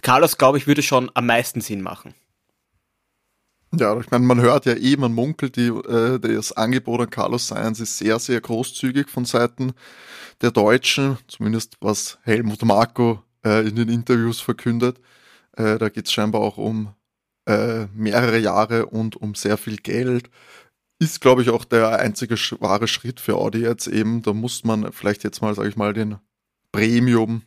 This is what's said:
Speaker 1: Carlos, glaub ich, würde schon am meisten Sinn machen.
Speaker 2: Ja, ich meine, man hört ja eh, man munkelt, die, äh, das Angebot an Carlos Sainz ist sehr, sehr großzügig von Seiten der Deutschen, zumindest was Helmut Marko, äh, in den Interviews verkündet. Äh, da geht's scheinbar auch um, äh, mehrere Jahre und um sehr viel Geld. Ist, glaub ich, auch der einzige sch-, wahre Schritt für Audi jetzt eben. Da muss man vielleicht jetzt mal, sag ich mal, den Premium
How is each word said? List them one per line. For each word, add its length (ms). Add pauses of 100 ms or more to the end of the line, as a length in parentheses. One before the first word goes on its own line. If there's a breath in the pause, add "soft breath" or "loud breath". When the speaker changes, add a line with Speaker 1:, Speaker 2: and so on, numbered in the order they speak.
Speaker 1:
Carlos, 360
glaub 180
ich, 100
würde 160
schon 320
am 140
meisten 340
Sinn 200
machen. 340 (1600)
Speaker 2:
Ja, 260
ich 120
meine, 140
man 160
hört 240
ja 80
eh, 240
man 160
munkelt, 420
die, 120
äh, 520
das 320
Angebot 480
an 100
Carlos 380
Sainz 320
ist 180
sehr, 220
sehr 220
großzügig 680
von 160
Seiten 500 (680 loud breath)
der 100
Deutschen, 680 (100)
zumindest 520
was 440
Helmut 420
Marko, 560 (240)
äh, 220
in 80
den 140
Interviews 520
verkündet. 580 (540 soft breath)
Äh, 240
da 120
geht's 220
scheinbar 300
auch 160
um, 360 (540)
äh, 380 (100)
mehrere 440
Jahre 480
und 280
um 200
sehr 220
viel 200
Geld. 520 (680 soft breath)
Ist, 220
glaub 180
ich, 100
auch 160
der 340
einzige 360
sch-, 260
wahre 260
Schritt 320
für 180
Audi 220
jetzt 280
eben. 340
Da 120
muss 300
man 280
vielleicht 320
jetzt 180
mal, 140
sag 100
ich 120
mal, 160
den 240 (560)
Premium 720